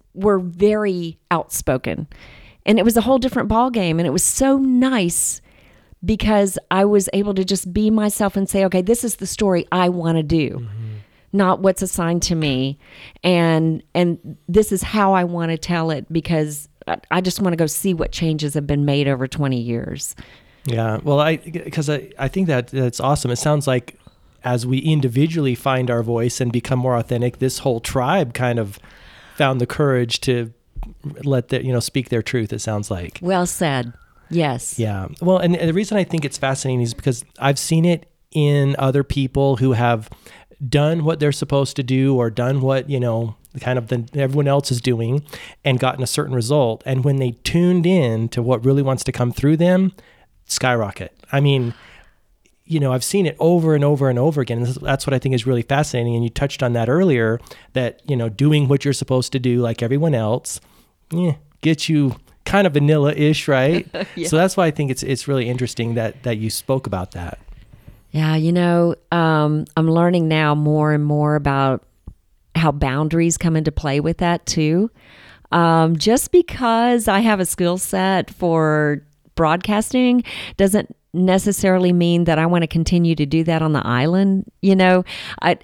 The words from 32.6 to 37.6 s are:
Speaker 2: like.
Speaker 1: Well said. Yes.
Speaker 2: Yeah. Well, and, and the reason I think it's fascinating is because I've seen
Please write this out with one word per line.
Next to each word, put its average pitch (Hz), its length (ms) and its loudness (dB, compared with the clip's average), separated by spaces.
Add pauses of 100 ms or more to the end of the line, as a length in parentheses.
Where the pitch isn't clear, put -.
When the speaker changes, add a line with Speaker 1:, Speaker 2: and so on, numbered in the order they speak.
Speaker 2:
like. 87 320 -8
Speaker 1:
Well 180 240 0
said. 135 460 -4 (380)
Yes. 147 500 -2
Speaker 2:
Yeah. 101 280 -4 (120)
Well, 180 180 2
and, 175 180 0
and 160 120 -2
the 165 60 0
reason 208 220 -2
I 196 80 2
think 160 200 -4
it's 135 140 -8
fascinating 135 420 -2
is 117 140 -2
because - 300 -4 (140)
I've 139 200 0
seen 160 260 0